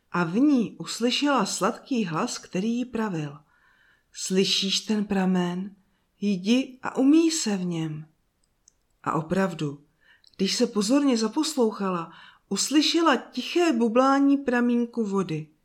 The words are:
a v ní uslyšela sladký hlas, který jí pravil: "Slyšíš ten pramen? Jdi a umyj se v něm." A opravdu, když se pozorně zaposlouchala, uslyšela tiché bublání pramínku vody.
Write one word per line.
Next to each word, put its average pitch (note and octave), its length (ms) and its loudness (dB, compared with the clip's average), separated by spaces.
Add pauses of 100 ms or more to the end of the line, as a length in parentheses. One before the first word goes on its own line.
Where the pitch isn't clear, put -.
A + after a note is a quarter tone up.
(120)
a F3 120 0
v E3+ 140 -2
ní B3+ 400 2
uslyšela A#3+ 680 0
sladký A3 580 -2
hlas, E3+ 340 -4
který G3 320 -6
jí A#3+ 140 -4
pravil: E3+ 540 -6 (760)
"Slyšíš F#3+ 680 0
ten G#3+ 240 -2
pramen? F#3 720 0 (440)
Jdi G#3 600 0
a - 140 -8
umyj D#4 340 6
se G#3+ 260 -2
v F#3 80 -4
něm." D#3+ 420 -4 (960)
A C3 100 -4
opravdu, D#3+ 720 -2 (520)
když F#3+ 200 -2
se A#3+ 100 2
pozorně A#3+ 500 2
zaposlouchala, G#3+ 960 -2 (360)
uslyšela D4 680 2
tiché D#4+ 560 -2
bublání C4+ 640 4
pramínku A#3+ 680 0
vody. E3 440 -4 (160)